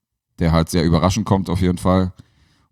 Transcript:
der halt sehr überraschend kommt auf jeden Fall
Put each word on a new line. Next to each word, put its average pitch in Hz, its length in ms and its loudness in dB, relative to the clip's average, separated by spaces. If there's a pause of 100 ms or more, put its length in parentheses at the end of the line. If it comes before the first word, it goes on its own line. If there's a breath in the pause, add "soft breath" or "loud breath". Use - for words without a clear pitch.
(400)
der 82 120 0
halt 80 180 0
sehr 87 160 0
überraschend 85 400 0
kommt 98 240 -2
auf 90 120 -2
jeden 90 160 0
Fall 92 360 0 (580 soft breath)